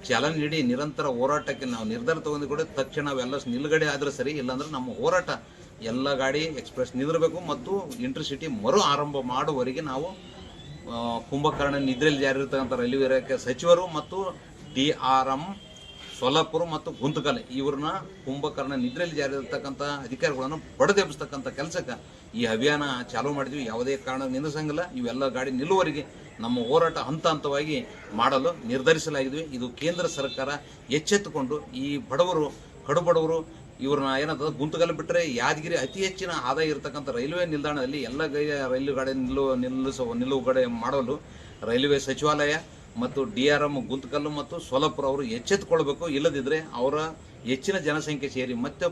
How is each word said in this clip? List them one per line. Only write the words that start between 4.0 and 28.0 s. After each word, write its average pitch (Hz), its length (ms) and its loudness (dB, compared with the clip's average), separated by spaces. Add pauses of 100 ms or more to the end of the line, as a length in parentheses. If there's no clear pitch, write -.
ಸರಿ, 131 200 -2
ಇಲ್ಲಾಂದ್ರೆ 139 400 -4
ನಮ್ಮ 127 240 -6
ಹೋರಾಟ 170 360 2 (520)
ಎಲ್ಲ 131 320 0
ಗಾಡಿ 135 260 2
ಎಕ್ಸ್‌ಪ್ರೆಸ್ 127 560 -4
ನಿಂದಿರಬೇಕು 160 440 2
ಮತ್ತು 165 580 -4
ಇಂಟರ್‌ಸಿಟಿ 135 480 -4
ಮರು 131 340 4
ಆರಂಭ 147 420 2
ಮಾಡುವವರೆಗೆ 131 580 0
ನಾವು, 156 520 -6 (500)
ಆ, 117 360 -2
ಕುಂಭಕರ್ಣ 143 560 2
ನಿದ್ರೆಯಲ್ಲಿ 139 460 4
ಜಾರಿ 135 200 4
ಇರ್ತಕ್ಕಂಥ 135 320 0
ರೈಲ್ವೆ 123 320 2
ಇಲಾಖೆ 127 340 2
ಸಚಿವರು 170 480 4
ಮತ್ತು 175 540 -4 (340)
ಡಿ 135 160 4
ಆರ್ 131 380 4
ಎಂ 156 260 -2 (640)
ಸೊಲ್ಲಾಪುರ 160 440 4
ಮತ್ತು 160 260 -4
ಗುಂತಕಲ್ 139 480 0 (120)
ಇವ್ರನ್ನ 139 380 0 (360)
ಕುಂಭಕರ್ಣ 143 480 -4
ನಿದ್ರೆಯಲ್ಲಿ 139 440 -2
ಜಾರಿ 139 180 0
ಇರ್ತಕ್ಕಂಥ 135 480 -4
ಅಧಿಕಾರಿಗಳನ್ನು 139 760 -2 (220)
ಬಡಿದೆಬ್ಬಿಸ್ತಕ್ಕಂಥ 151 680 2
ಕೆಲಸಕ್ಕೆ 143 520 -6 (380)
ಈ 120 60 2
ಅಭಿಯಾನ 135 380 4 (300)
ಚಾಲೂ 123 200 0
ಮಾಡಿದ್ವಿ. 135 340 -4
ಯಾವುದೇ 123 300 0
ಕಾರಣ 131 260 -4
ನಿಲ್ಲಿಸಂಗಿಲ್ಲ. 151 680 -2
ಇವೆಲ್ಲ 127 380 -2
ಗಾಡಿ 127 220 -2
ನಿಲ್ಲುವವರೆಗೆ 151 540 2 (360)
ನಮ್ಮ 117 260 0
ಹೋರಾಟ 160 320 4
ಹಂತ 147 280 -2
ಹಂತವಾಗಿ 147 600 0 (260)